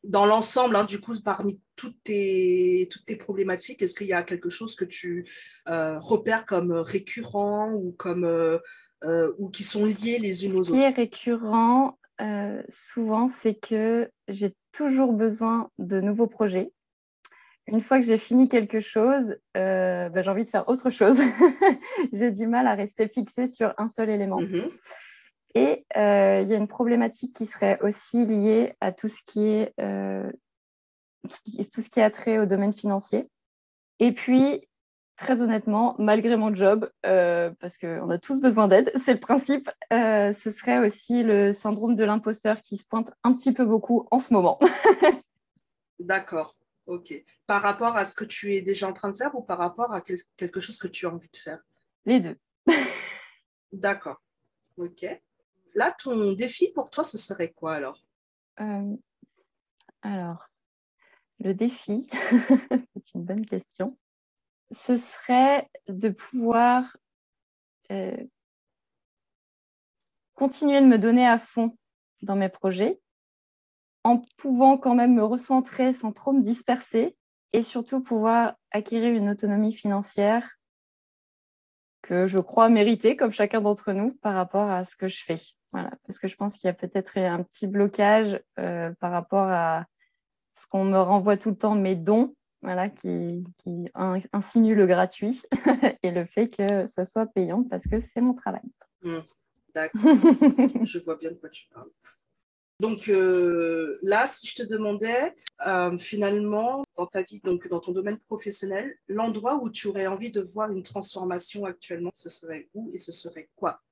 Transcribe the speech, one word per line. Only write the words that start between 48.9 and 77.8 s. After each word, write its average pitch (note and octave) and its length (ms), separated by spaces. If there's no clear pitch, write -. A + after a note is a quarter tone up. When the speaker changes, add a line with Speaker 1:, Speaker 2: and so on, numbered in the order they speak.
Speaker 1:
train G3+ 160
de G3 60
faire C#4 180
ou A#3+ 80
par F#3 160
rapport F3+ 340
à F#3 80
quel-, F3+ 180
quelque F3+ 220
chose - 180
que F#3 100
tu - 180
as E3+ 40
envie E3+ 200
de - 60
faire ? D#3+ 240
Speaker 2:
Les B3 140
deux. E3+ 180
<laughs> E4+ 60
Speaker 1:
D'accord, G3 500
ok. F3 280
Là, B3+ 160
ton A3 300
défi A#3+ 420
pour - 160
toi, D4+ 140
ce - 120
serait F3 340
quoi D#3+ 240
alors ? C#3 240
Speaker 2:
Euh, G3+ 340
alors, F3+ 420
le G3 160
défi, A3+ 560
<laughs> - 840
c'est - 200
une E3+ 100
bonne G#3 220
question. F#3+ 500
Ce - 280
serait C4 720
de G3 220
pouvoir, A#3+ 840
euh, F#3+ 260
continuer C#4 460
de C4+ 60
me A#3 120
donner A#3 280
à A#3 120
fond A#3 380
dans G3 140
mes F#3+ 140
projets, G3 500
en A#3+ 180
pouvant C4+ 420
quand B3+ 160
même B3 200
me G#3+ 100
recentrer B3+ 720
sans A3 180
trop - 200
me C4+ 100
disperser A#3+ 720
et A3+ 100
surtout B3 400